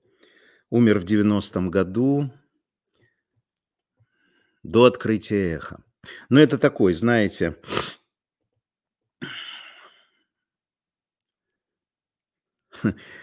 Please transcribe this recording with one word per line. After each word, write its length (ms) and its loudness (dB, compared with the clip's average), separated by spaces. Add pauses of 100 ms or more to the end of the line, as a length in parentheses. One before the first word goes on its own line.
(720)
умер 300 4
в 40 -10
девяностом 680 0
году, 640 -2 (2250)
до 220 2
открытия 720 0
«Эха». 260 -16 (460)
Но 120 6
это 180 4
такой, 360 2
знаете, 640 -2 (4000)
<laughs> 260 -4 (260)